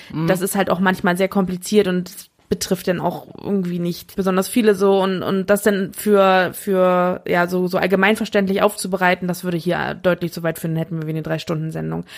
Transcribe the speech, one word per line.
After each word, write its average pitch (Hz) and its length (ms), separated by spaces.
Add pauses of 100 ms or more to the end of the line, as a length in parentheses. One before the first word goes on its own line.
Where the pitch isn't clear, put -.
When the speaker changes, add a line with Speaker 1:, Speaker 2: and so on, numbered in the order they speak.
(120)
Speaker 1:
Mhm. 160 140
Speaker 2:
das 185 140
ist 196 160
halt 190 140
auch 180 100
manchmal 185 360
sehr 190 120
kompliziert 185 580
und 180 240 (380)
betrifft 185 380
dann 175 140
auch 170 280 (140)
irgendwie 180 360
nicht 175 360
besonders 190 320
viele 214 280
so 196 280
und, 190 200
und 190 260
das 202 140
dann 196 320
für, 190 580
für, 185 760
ja, 175 200
so, 180 200
so 180 120
allgemeinverständlich 196 840
aufzubereiten, 185 680
das 175 160
würde 180 140
hier 151 380
deutlich 175 400
zu 170 80
weit 165 160
führen, 160 180
hätten 160 240
wir 156 60
wie 156 60
eine 160 100
Drei-Stunden-Sendung. 160 840 (140)